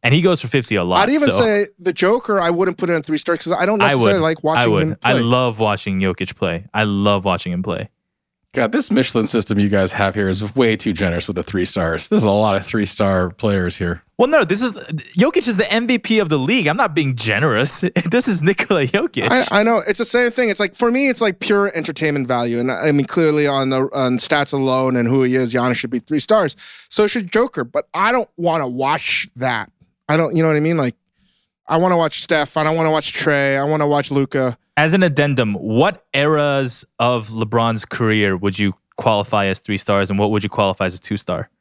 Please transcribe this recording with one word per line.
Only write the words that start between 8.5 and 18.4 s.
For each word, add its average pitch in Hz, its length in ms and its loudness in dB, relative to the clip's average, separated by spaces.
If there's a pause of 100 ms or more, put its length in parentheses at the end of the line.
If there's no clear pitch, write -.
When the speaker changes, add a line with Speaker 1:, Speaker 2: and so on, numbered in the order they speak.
Speaker 3:
God, 113 200 0
this 285 180 0
Michelin 131 360 0
system 104 320 0
you 101 100 2
guys 95 240 0
have 98 200 0
here 101 140 -2
is 101 280 -4
way 117 200 2
too - 160 -4
generous 87 360 -2
with 92 100 -6
the 85 60 -4
three 92 200 -4
stars. 82 460 -4
There's 208 160 2
a 101 60 4
lot 104 260 2
of 92 80 -6
three 104 200 -2
star 95 440 0
players 92 480 -2
here. 87 240 -4 (160)
Speaker 1:
Well, 247 100 4
no, 294 160 4
this 196 180 0
is, 247 120 0 (440)
Jokic 294 300 2
is 233 80 0
the 190 160 0
M 233 160 0
V 240 120 2
P 220 200 2
of 190 100 0
the 151 100 2
league. 160 280 0
I'm 156 100 0
not 220 180 0
being 139 200 0
generous. 117 680 0 (100)
<laughs> 175 140 -2
This 247 180 2
is 175 160 0